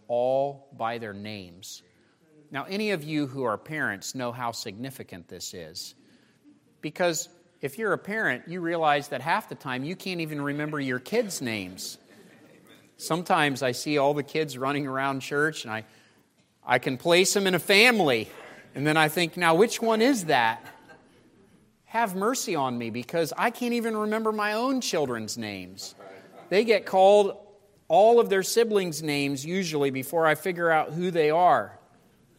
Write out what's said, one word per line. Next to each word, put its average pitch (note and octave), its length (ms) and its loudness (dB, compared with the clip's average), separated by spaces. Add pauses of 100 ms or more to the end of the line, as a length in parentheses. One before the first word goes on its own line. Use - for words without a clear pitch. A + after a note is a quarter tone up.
all C3 720 -2
by A#2 220 -4
their A2 160 -10
names. G2 680 -14 (680)
Now, C#3 180 -8
any G#3 220 -2
of F3 120 -2
you D3+ 240 -2
who C3 180 -6
are G#2+ 120 0
parents B2 580 -6
know B2 180 -6
how A#2+ 200 -8
significant G#2+ 760 -14
this - 260 -14
is. E2 400 -14 (880)
Because D#3+ 480 -2 (320)
if C#3 160 -8
you're G#3+ 160 0
a D3 40 -2
parent, F#3+ 500 -4
you F3 120 -8
realize D#3+ 480 0
that B2+ 140 -8
half F3+ 260 -2
the D#3 60 -12
time B2+ 280 -6
you E3 140 -6
can't F3+ 240 -8
even D3+ 220 -6
remember D3 360 -4
your C3 200 -4
kids' G#3 420 -4
names. G2+ 560 -8 (1000)
Sometimes D#3+ 640 0
I B2+ 100 0
see D3 240 -4
all C#3 160 4
the D3 100 -2
kids C#3+ 360 -6
running C#3+ 280 -4
around C3+ 340 -4
church, D3+ 440 -2
and A#2+ 80 -10
I, A2 140 -8 (800)
I B2+ 120 4
can B2+ 200 -2
place F3 340 4
them G3+ 140 2
in F#3 80 2
a F3+ 40 2
family. G3 720 4 (460)
And C#3 120 -2
then D3+ 120 4
I D#3 100 6
think, E3 300 -2
"Now, E3+ 160 4
which A3 260 4
one A3 220 2
is A#3 240 2
that?" A#2+ 360 2 (1200)
Have A3+ 280 -2
mercy G#3 400 -2
on C3 220 0
me, A#2 140 -4
because C#3+ 480 -2
I G3 100 2
can't A#3+ 240 -4
even A3+ 240 -2
remember G#3+ 360 -2
my G#3 200 -2
own B3 300 -2
children's B2 560 -2
names. G2 560 -10 (540)
They F#3+ 140 4
get A3 240 2
called G3 500 6 (520)
all A3 320 8
of G3+ 100 0
their F#3+ 140 2
siblings' G3 580 2
names C#3+ 420 -2
usually D#3 460 0
before D3 380 0
I D#3 80 4
figure E3+ 340 -2
out D#3 220 2
who F3+ 180 -2
they D#3+ 200 4
are. D3+ 460 4 (640)